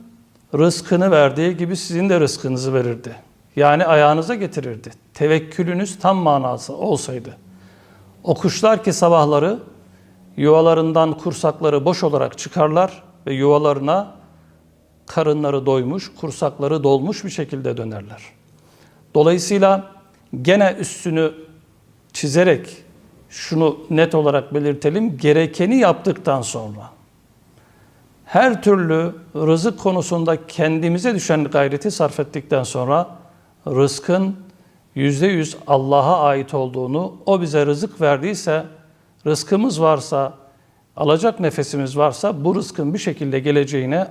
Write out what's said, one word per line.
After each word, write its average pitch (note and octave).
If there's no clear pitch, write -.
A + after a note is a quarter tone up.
rızkını F3
verdiği D3+
gibi F3
sizin F3
de F3+
rızkınızı C3
verirdi. A#2+
Yani D3
ayağınıza D#3+
getirirdi. B2+
Tevekkülünüz E3
tam F#3+
manası C#3
olsaydı. B2+
O E3
kuşlar A3
ki F#3+
sabahları D#3+
yuvalarından D#3+
kursakları D3+
boş F3
olarak C#3+
çıkarlar D#3+
ve C3+
yuvalarına D3
karınları D3
doymuş, C3+
kursakları C#3+
dolmuş C#3
bir F#3+
şekilde C3+
dönerler. A2
Dolayısıyla F#3
gene F#3
üstünü D#3+
çizerek D#3
şunu D#3+
net E3
olarak D3
belirtelim, D3
gerekeni D#3+
yaptıktan E3+
sonra, G#2+
her A3+
türlü E3+
rızık D#3+
konusunda E3
kendimize E3+
düşen D#3
gayreti C#3+
sarf D3+
ettikten C#3+
sonra C3+
rızkın F3
yüzde C#3+
yüz D#3+
Allah'a C#3
ait C#3
olduğunu, C3
o G3
bize D3
rızık D#3+
verdiyse, D#3+
rızkımız F#3+
varsa, C#3+
alacak E3
nefesimiz C#3
varsa D3
bu F3
rızkın F3
bir G#3+
şekilde C#3
geleceğine, C#3+